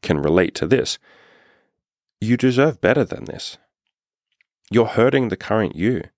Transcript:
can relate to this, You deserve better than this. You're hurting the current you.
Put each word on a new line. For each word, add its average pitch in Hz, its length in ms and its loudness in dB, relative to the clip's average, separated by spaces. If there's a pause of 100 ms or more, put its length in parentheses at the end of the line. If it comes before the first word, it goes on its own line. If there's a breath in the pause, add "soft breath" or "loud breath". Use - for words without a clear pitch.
can 82 160 -2
relate 80 380 2
to - 100 -4
this, - 320 0 (1300 soft breath)
You 117 140 2
deserve 131 420 2
better 127 240 2
than - 220 -6
this. - 320 -12 (1120)
You're 113 160 2
hurting 123 440 0
the 98 60 -4
current 107 400 -2
you. 101 280 -2 (140)